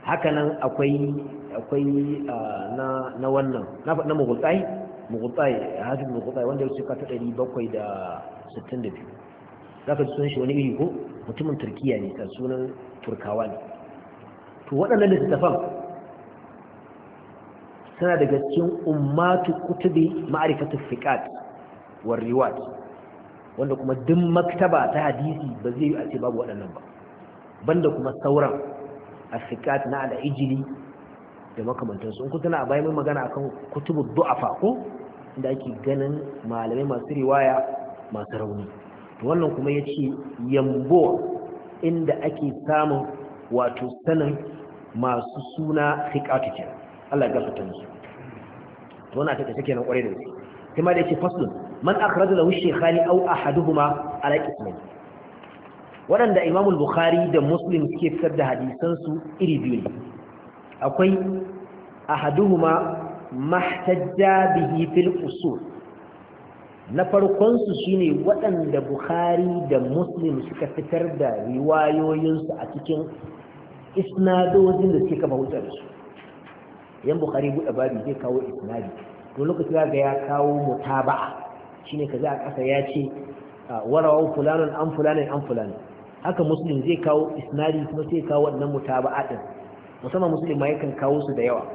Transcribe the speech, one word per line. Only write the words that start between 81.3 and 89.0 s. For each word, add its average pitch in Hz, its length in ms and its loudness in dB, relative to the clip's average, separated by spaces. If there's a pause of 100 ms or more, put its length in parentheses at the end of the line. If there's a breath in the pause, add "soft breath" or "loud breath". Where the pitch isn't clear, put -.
Shine 147 220 -4
kaza 143 220 -2
a 139 80 -2 (120)
ƙasa 139 160 -6
ya 139 160 2 (100)
ce, 139 180 -2 (600)
ah, 113 180 -4
"Warawahu 156 480 6
fulanun 151 400 4
an 156 200 0
fulanin 151 360 2
an 143 160 -2
fulanin." 107 280 -2 (480)
Haka 185 200 0
Muslim 156 400 0
zai 160 160 2
kawo 156 400 2
isnadi 151 480 0
kuma 151 220 -6
sai 165 100 2
ya 143 80 -4
kawo 147 240 4
wannan 139 220 -2
mutaba'a 131 560 0